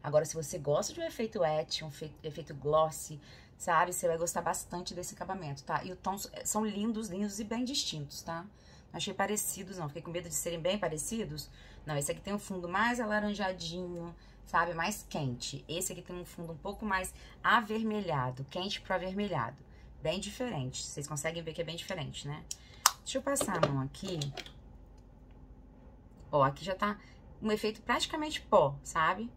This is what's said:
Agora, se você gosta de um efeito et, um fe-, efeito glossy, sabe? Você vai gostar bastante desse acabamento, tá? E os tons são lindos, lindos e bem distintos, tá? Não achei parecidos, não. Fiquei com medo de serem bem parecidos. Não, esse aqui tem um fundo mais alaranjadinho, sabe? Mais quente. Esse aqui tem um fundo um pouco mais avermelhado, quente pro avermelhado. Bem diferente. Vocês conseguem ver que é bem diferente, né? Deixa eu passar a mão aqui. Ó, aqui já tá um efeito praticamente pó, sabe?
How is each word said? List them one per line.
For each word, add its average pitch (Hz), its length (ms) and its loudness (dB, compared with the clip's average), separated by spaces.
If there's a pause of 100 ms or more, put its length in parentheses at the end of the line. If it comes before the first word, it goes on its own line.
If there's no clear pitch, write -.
Agora, 151 220 6
se 160 120 -4
você 160 220 -4
gosta 147 360 2
de 339 80 -6
um - 20 -2
efeito 220 400 0
et, 156 400 0
um 156 80 -8
fe-, - 320 -10
efeito 151 300 -8
glossy, 151 640 2 (380)
sabe? 180 340 6
Você 175 160 0
vai 165 100 4
gostar 170 240 0
bastante 175 520 -2
desse 170 220 -8
acabamento, 175 500 -6
tá? 160 180 0
E 185 80 -6
os 185 60 -8
tons 196 340 -4 (140)
são 220 200 2
lindos, 208 440 0
lindos 202 300 -2
e 233 40 -4
bem 233 220 0
distintos, 165 560 -4
tá? 165 220 -4
Não - 540 -16
achei 190 160 -4
parecidos, 196 640 0
não. 151 120 -2
Fiquei 151 140 -8
com 170 80 -6
medo 170 180 -4
de 160 60 -6
serem 165 260 0
bem 185 160 2
parecidos. 156 720 -2 (360)
Não, 151 120 0
esse 143 120 0
aqui 165 120 -2
tem 196 120 -4
um 208 60 -2
fundo 175 300 -6
mais 233 320 4
alaranjadinho, 185 1120 0 (300)
sabe? 170 280 4
Mais 165 360 0
quente. 139 580 -4
Esse 175 240 -2
aqui 175 100 -8
tem 180 140 -10
um 175 80 -8
fundo 165 300 -10
um 160 40 -10
pouco 202 280 -6
mais 185 280 0 (300)
avermelhado, 202 1040 4
quente 185 300 -4
pro - 140 -2
avermelhado. 180 640 0 (440)
Bem 160 180 0
diferente. 185 640 -4
Vocês - 220 -6
conseguem 165 380 -4
ver 160 100 -6
que 170 80 -4
é 160 40 0
bem 160 100 -6
diferente, 143 520 -6
né? 156 180 -6 (580)
Deixa - 140 -2
eu 269 40 2
passar 269 400 2
a - 60 6
mão 135 140 2
aqui. 165 380 -4 (2000)
Ó, 143 120 10
aqui 143 200 4
já 185 120 0
tá 208 220 2 (440)
um 214 100 2
efeito 214 300 2
praticamente 302 600 0
pó, 143 420 8
sabe? 185 540 2